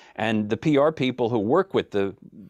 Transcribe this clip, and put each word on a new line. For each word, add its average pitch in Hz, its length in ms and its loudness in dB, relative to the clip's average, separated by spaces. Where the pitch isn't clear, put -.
And 107 320 -2
the 107 80 0
P 151 220 2
R 151 140 4
people 123 360 -2
who 120 100 0
work 139 360 0
with 107 160 0
the 98 240 -2